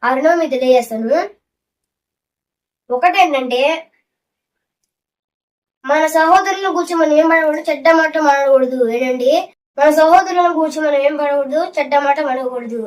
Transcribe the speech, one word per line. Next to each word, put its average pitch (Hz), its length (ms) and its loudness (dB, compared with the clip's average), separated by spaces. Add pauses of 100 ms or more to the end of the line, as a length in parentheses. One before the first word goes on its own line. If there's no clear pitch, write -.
ఆ 247 100 0
రెండు 311 280 0
మీకు 277 120 -4
తెలియజేస్తాను. 240 560 0 (1800)
ఒకటేంటంటే, 269 720 0 (2250)
మన 294 180 0 (140)
సహోదరులను 381 600 2
గురించి 349 260 -4
మనం 302 180 2
ఏం 330 140 4
పడకూడదు, 311 360 0
చెడ్డ 277 180 0 (120)
మాట 311 160 -2 (140)
మాడకూడదు. 269 500 0 (160)
ఏంటండి, 254 360 -2 (460)
మన 285 100 4 (120)
సహోదరులను 349 640 2
గురించి 311 240 -4
మనం 285 200 0
ఏం 294 160 0
పడకూడదు, 285 380 -2 (180)
చెడ్డ 285 160 -4 (140)
మాట 285 200 0
మాడకూడదు. 247 580 -8